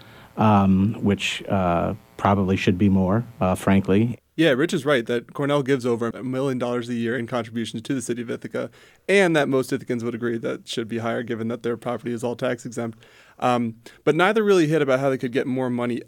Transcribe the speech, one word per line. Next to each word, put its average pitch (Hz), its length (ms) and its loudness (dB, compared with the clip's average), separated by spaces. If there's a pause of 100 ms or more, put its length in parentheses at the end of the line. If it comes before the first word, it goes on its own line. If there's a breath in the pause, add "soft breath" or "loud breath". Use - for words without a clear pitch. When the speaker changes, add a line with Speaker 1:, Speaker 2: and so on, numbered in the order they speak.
(360 loud breath)
Speaker 1:
um, 196 640 4
which, - 480 -2
uh, 90 460 0 (220)
probably 98 400 2
should 95 200 0
be 104 120 4
more, 95 360 2 (160)
uh, 92 140 2
frankly. 98 640 2 (180)
Speaker 2:
Yeah, 160 140 4
Rich 147 240 2
is 139 100 -2
right 135 220 2
that 120 260 -4
Cornell 143 300 0
gives 127 240 0
over 117 240 0
a - 120 -12
million 131 360 -2
dollars 120 320 -4
a 123 40 -2
year 117 220 -2
in 117 100 -4
contributions 113 580 -6
to 143 100 -4
the 123 80 -4
city 120 180 -4
of 120 100 -10
Ithaca, 123 380 -6 (400 soft breath)
and 185 260 4
that 147 140 2
most 131 220 0
Ithacans 123 320 -4
would 117 120 -4
agree 117 220 -4
that 127 320 -8
should 113 200 -6
be 113 100 -6
higher 117 240 -4
given 113 260 -6
that 123 140 -6
their 117 160 -2
property 120 340 -6
is 117 100 -6
all 120 140 -4
tax 127 300 -4
exempt. 117 320 -6 (400 soft breath)
Um, 120 380 0 (280 loud breath)
but 151 100 4
neither 202 280 4
really 190 240 6
hit 151 160 2
about 131 180 2
how 139 80 2
they 135 80 0
could 127 160 -6
get 123 140 0
more 127 240 -2
money 120 380 -2